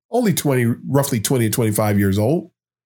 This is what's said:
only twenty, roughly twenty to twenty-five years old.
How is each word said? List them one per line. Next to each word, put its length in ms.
only 240
twenty, 300
roughly 560
twenty 280
to 60
twenty-five 440
years 200
old. 320